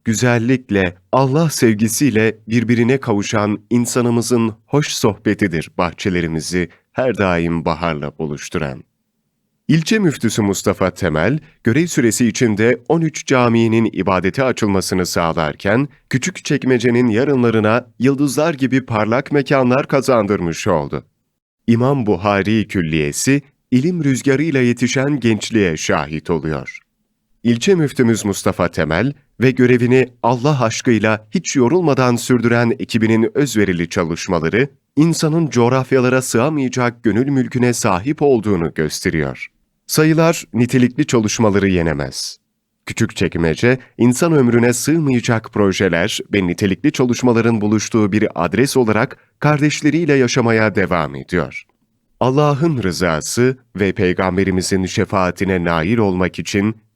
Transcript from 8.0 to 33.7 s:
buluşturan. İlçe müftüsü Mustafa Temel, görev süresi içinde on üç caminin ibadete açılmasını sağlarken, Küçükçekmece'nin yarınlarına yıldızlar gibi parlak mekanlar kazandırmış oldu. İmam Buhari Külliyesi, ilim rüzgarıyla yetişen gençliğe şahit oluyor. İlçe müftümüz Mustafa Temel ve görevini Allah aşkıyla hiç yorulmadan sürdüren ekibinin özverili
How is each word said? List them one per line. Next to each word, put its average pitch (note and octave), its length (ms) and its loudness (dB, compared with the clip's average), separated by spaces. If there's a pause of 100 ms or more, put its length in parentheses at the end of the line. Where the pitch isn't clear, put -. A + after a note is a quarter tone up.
buluşturan. D2 680 -8 (840)
İlçe E3 300 0
müftüsü C3 440 0
Mustafa G2 480 0
Temel, F#2 480 -2 (260)
görev C#3 220 2
süresi A#2+ 400 0
içinde A2+ 640 0
on E3 120 2
üç D#3+ 260 -6
caminin A#2 680 2
ibadete F#2 520 0
açılmasını G2 640 -2
sağlarken, E2+ 840 -2 (200)
Küçükçekmece'nin B2 1000 0
yarınlarına A#2 800 0 (120)
yıldızlar C#3 560 0
gibi C3 320 -2
parlak A2+ 460 -2
mekanlar C3+ 560 2
kazandırmış G2+ 800 0
oldu. D2 380 -2 (640)
İmam A#2+ 400 2
Buhari G2+ 640 0
Külliyesi, D#2+ 720 -2 (280)
ilim D#3 340 0
rüzgarıyla C#3 560 0
yetişen B2+ 600 0
gençliğe G#2+ 560 0
şahit D#2 540 -4
oluyor. D2+ 480 -4 (640)
İlçe A#2 320 2
müftümüz A#2+ 500 0
Mustafa F#2+ 440 -2
Temel E2+ 440 -2 (280)
ve B2 100 4
görevini B2 580 2 (140)
Allah B2+ 420 2
aşkıyla A2 680 0
hiç - 260 -4
yorulmadan C3 600 2
sürdüren A#2 600 0
ekibinin A2 560 2
özverili G2 540 0